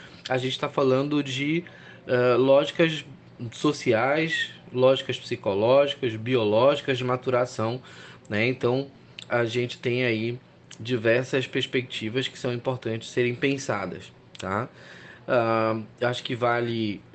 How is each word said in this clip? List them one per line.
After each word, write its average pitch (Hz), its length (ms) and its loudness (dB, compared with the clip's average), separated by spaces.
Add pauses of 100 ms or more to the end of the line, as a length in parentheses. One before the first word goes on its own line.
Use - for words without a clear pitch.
(300)
a 127 80 0
gente 131 200 -4
tá 147 120 -4
falando 139 520 2
de, 143 440 -4 (420)
eh, 123 280 4
lógicas 147 720 4 (460)
sociais, 147 960 0 (240)
lógicas 127 460 2
psicológicas, 117 960 2
biológicas 123 840 2
de 123 60 -4
maturação, 123 800 -2 (480)
né? 107 180 2
Então, 127 400 0 (420)
a 120 160 2
gente 120 320 -4
tem 123 260 -2
aí 117 360 -2 (400)
diversas 120 640 0
perspectivas 131 840 -4
que - 100 -12
são 127 160 -4
importantes 117 560 -6
serem 120 260 0
pensadas, 117 760 -4 (260)
tá? 98 300 -2 (600)
Ah, 113 520 2 (220)
acho 120 220 -2
que 127 120 -6
vale 117 680 -2 (140)